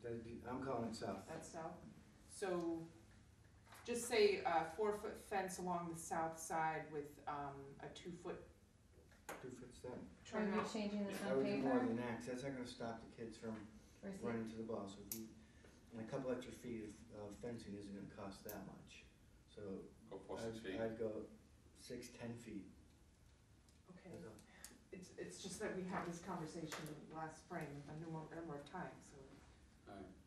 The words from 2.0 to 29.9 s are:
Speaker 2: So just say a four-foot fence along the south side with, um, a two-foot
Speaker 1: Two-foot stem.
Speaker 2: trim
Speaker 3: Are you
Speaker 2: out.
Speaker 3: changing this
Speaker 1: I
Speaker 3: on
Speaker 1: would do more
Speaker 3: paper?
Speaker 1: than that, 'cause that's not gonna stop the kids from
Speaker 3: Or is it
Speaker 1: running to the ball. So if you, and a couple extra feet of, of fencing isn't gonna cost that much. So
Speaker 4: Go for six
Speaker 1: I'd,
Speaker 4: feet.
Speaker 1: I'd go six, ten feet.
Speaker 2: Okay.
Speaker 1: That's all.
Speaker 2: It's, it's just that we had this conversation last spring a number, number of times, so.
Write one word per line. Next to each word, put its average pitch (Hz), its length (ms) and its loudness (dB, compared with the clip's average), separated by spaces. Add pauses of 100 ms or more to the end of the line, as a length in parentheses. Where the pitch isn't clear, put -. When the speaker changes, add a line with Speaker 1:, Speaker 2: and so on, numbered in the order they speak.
Speaker 2:
So 170 580 2 (960)
just 240 220 2
say 208 380 10
a 165 200 8 (120)
four-foot 208 420 4 (100)
fence 185 280 4
along 175 360 2
the 165 60 -4
south 165 400 2
side 156 520 4
with, 143 180 0 (180)
um, 139 540 -2
a - 80 -4
two-foot - 540 -4 (960)
Speaker 1:
Two-foot - 320 -6
stem. - 340 -6 (160)
Speaker 2:
trim 220 280 4
Speaker 3:
Are 208 40 6
you 214 60 8
Speaker 2:
out. 208 100 2
Speaker 3:
changing 208 360 4
this 190 180 0
Speaker 1:
I - 60 6
Speaker 3:
on 135 60 8
Speaker 1:
would 135 100 8
do 135 100 6
more 131 220 8
Speaker 3:
paper? 117 80 6
Speaker 1:
than 113 100 6
that, 120 200 2
'cause - 100 -4
that's 127 160 0
not 139 100 2
gonna 123 140 -2
stop 113 360 -2
the - 120 -12
kids 110 220 -4
from 107 300 -2 (360)
Speaker 3:
Or 104 60 -2
is 98 60 -2
it - 80 -6
Speaker 1:
running 113 260 2
to 113 80 -4
the 113 60 0
ball. 104 240 0
So 98 120 -8 (100)
if 110 80 -2
you, 110 100 -4 (680)
and 117 80 -4
a 113 100 -4
couple 131 200 2
extra 117 200 0
feet 110 320 -2
of, 104 380 -8
of 104 160 -6
fencing 113 380 -4
isn't 98 180 -6
gonna 98 220 -6
cost 101 280 -8
that 98 240 -6
much. - 380 -14 (440)
So - 120 -12 (500)
Speaker 4:
Go 98 60 -6 (100)
for - 120 -2
six 113 180 0
Speaker 1:
I'd, 110 60 -6
Speaker 4:
feet. 95 180 0
Speaker 1:
I'd 113 180 2
go 107 260 2 (540)
six, - 300 -6
ten 117 280 -4
feet. 104 280 -4 (1200)
Speaker 2:
Okay. 180 220 -12
Speaker 1:
That's 170 140 -6
all. 104 80 -8 (580)
Speaker 2:
It's, - 260 -10
it's - 240 -4
just - 180 -4
that 202 160 0
we 180 80 2
had 175 240 0
this 170 140 -2
conversation 160 560 -2 (360)
last 160 260 -2
spring 143 500 -4
a 156 120 -6
number, 160 340 -4
number 165 200 -2
of 143 160 -4
times, - 380 -4
so. - 80 -14 (720)